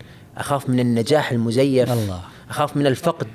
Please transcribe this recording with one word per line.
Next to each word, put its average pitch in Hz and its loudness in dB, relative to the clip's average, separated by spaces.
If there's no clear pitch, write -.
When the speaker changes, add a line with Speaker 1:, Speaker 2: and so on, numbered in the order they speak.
Speaker 1:
أخاف 139 -4
من 127 2
النجاح 120 2
المزيف، 123 2
Speaker 2:
الله. 101 -2
Speaker 1:
أخاف 147 -4
من 143 2
الفقد 135 0